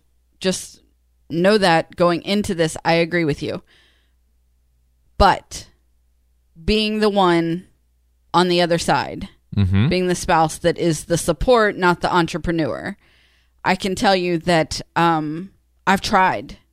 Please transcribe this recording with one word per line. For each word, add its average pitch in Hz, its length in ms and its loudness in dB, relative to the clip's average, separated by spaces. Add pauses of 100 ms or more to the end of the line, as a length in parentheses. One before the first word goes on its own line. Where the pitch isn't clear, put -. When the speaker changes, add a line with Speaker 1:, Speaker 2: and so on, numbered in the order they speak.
(400)
Speaker 1:
just - 400 -6 (480)
know 190 300 2
that 170 360 2
going 175 280 0
into 202 320 -4
this, 160 300 -2
I 165 100 2
agree 170 300 0
with 143 180 -4
you. 104 200 -8 (1600)
But - 500 0 (920)
being 214 380 0
the 214 100 2
one 175 560 0 (680)
on 180 160 4
the 175 120 2
other 170 180 2
side, 139 500 -4 (280)
Speaker 2:
Mm-hmm. 98 320 2
Speaker 1:
being 180 180 0
the 180 80 0
spouse 160 440 0
that 170 200 0
is 160 280 -2
the 170 120 -2
support, 214 580 2
not 175 260 0
the - 120 -2
entrepreneur, 165 800 -4 (680)
I 185 100 0
can 190 220 -6
tell 196 180 2
you 175 240 -2
that, 160 420 0 (140)
um, 165 560 -2 (380)
I've 190 120 2
tried 180 560 0 (160)